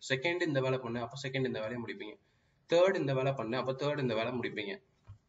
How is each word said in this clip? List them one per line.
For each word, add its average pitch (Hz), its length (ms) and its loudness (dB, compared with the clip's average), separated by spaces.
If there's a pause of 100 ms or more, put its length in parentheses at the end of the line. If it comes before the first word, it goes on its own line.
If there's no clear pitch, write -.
(140)
second 170 280 0
இந்த 147 180 2
வேலை 131 180 2
பண்ணு, 120 220 -4
அப்ப 120 280 -6
second 131 160 -2
இந்த 117 160 -2
வேலையை 113 240 -4
முடிப்பீங்க. 107 340 -10 (500)
third 180 280 6
இந்த 139 180 0
வேலை 135 180 2
பண்ணு, 117 240 -2
அப்ப 127 160 0
third 143 260 -2
இந்த 127 160 2
வேலை 113 180 0
முடிப்பீங்க. 104 500 -4 (460)